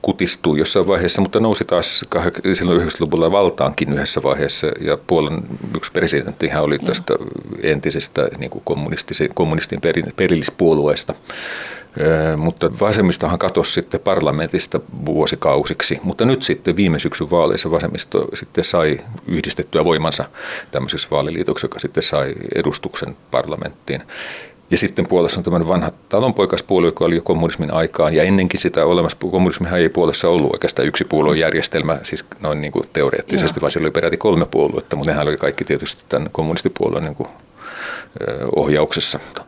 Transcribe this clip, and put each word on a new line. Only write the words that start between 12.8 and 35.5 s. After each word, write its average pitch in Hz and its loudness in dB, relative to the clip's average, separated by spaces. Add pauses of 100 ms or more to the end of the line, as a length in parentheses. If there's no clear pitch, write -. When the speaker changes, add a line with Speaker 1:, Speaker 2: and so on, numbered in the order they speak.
Speaker 1:
katosi - 0
sitten - -2
parlamentista 82 0 (260)
vuosikausiksi, 76 0
mutta 92 0
nyt 127 2
sitten 92 0
viime 87 2
syksyn 76 -4
vaaleissa 82 2
vasemmisto 85 -2
sitten - -4
sai 78 2 (280)
yhdistettyä 80 0
voimansa 80 0 (460)
tämmöisessä - -4
vaaliliitoksessa, 78 -2
joka - -6
sitten - -2
sai 69 0 (200)
edustuksen - -4 (160)
parlamenttiin. - -4 (680)
Ja - 4
sitten 90 0
Puolassa 87 2
on 85 -6
tämmöinen 85 2
vanha 82 2 (180)
talonpoikaispuolue, 98 2
joka 82 2
oli 85 4
jo 82 0
kommunismin 80 0
aikaan, 80 2
ja 78 6
ennenkin 95 2
sitä 85 2
olemassa, 85 2 (140)
kommunismihan 90 2
ei 85 6
Puolassa 85 2
ollut 85 4
oikeastaan - 0
yksi - -2
puoluejärjestelmä, 78 2
siis - -8 (140)
noin 73 -4
niinku 73 -4
teoreettisesti, - 0
Speaker 2:
Joo. - -4
Speaker 1:
vaan 73 0
siellä 78 0
oli 73 0
peräti 82 0
kolme 87 2
puoluetta, - 0
mutta 73 -2
nehän 73 0
oli 73 0
kaikki - -2